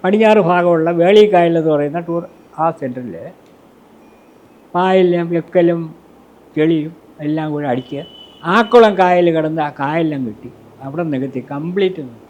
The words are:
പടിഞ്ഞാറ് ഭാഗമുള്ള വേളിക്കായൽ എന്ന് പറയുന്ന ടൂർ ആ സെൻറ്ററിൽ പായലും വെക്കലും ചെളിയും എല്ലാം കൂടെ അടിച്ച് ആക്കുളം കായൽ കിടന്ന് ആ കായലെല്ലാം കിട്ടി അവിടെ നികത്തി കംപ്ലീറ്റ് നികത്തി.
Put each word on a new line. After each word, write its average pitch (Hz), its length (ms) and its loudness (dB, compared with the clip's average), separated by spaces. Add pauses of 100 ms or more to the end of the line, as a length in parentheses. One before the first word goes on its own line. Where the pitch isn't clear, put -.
പടിഞ്ഞാറ് 214 480 4
ഭാഗമുള്ള 175 400 2 (120)
വേളിക്കായൽ 185 580 4
എന്ന് 160 160 0
പറയുന്ന 147 240 -2 (100)
ടൂർ 170 140 -4 (400)
ആ - 20 0 (160)
സെൻറ്ററിൽ 123 340 -10 (1600)
പായലും 180 640 2
വെക്കലും 170 460 0 (760)
ചെളിയും 160 380 0 (320)
എല്ലാം 156 280 -4
കൂടെ 147 200 -6
അടിച്ച് 131 280 -8 (540)
ആക്കുളം 226 460 4
കായൽ 180 340 4
കിടന്ന് 160 320 -2
ആ 147 40 -8 (100)
കായലെല്ലാം 151 480 -2
കിട്ടി - 200 -16 (380)
അവിടെ 156 160 -6 (100)
നികത്തി 131 280 -6 (120)
കംപ്ലീറ്റ് 180 540 -4
നികത്തി. 113 120 -20 (100)